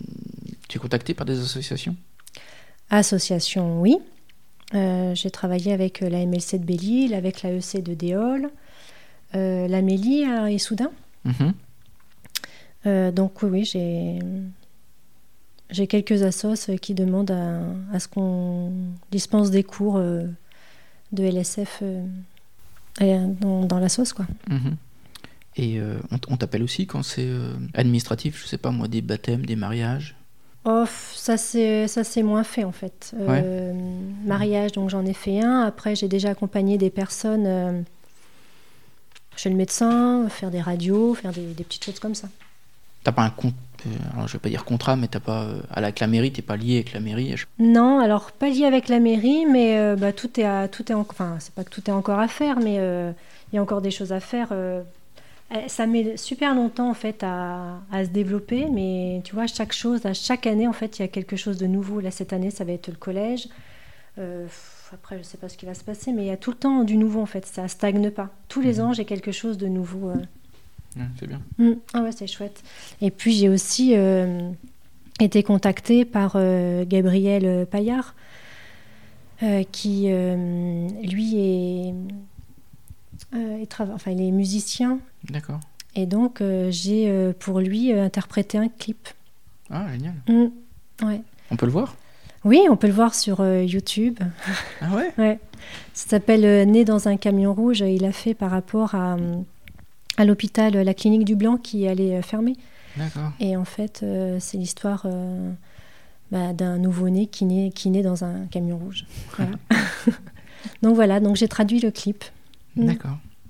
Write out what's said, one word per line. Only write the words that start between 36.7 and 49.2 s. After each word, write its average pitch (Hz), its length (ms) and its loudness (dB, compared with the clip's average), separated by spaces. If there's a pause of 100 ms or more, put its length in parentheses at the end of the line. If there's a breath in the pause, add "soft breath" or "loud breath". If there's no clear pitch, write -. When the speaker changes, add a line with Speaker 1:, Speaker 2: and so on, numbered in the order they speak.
Speaker 2:
des 190 140 2
personnes, 214 560 -2
euh, 180 340 0 (1600 soft breath)
chez - 120 -4
le 185 60 2
médecin, 233 760 2
faire 190 220 -6
des 175 100 -4
radios, 185 540 2
faire 185 180 -8
des, 175 220 -8
des 165 100 -8
petites - 200 -12
choses 190 160 -10
comme 214 160 -4
ça. 202 120 -12 (760)
Speaker 1:
T'as 127 80 2
pas 120 100 2
un 113 80 4
con-, 123 220 -2 (340)
euh, 113 40 -8 (240)
alors 110 120 -6
je 110 60 -8
vais - 80 -8
pas - 80 -4
dire - 160 -6
contrat, 123 320 0
mais 123 100 0
t'as - 140 -4
pas, 110 240 -4
euh, 104 160 -8 (100)
à - 100 -4
la, 107 60 0
avec 101 140 -4
la 107 80 2
mairie, 117 240 4
t'es 117 100 -10
pas 107 140 -4
lié 117 220 0
avec 117 140 -4
la 117 60 -8
mairie, 117 380 -4
je - 100 -8 (140)
Speaker 2:
Non, 233 400 6
alors 214 320 2
pas - 180 -2
lié 269 140 2
avec 262 240 4
la 240 100 4
mairie, 233 480 4